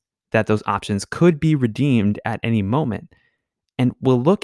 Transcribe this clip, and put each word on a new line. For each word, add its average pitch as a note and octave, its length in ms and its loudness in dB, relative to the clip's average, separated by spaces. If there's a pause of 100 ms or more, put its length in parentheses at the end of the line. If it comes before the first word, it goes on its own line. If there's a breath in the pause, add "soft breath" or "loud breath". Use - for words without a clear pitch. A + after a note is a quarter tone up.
(320)
that A2 160 0
those G#2+ 180 0
options G2+ 400 -4
could E3+ 340 2
be D#3 160 2
redeemed A#2 720 0
at A2 180 -6
any A2+ 180 0
moment. A#2 520 -4 (640)
And B2+ 240 2
we'll B2+ 200 2
look F3 220 2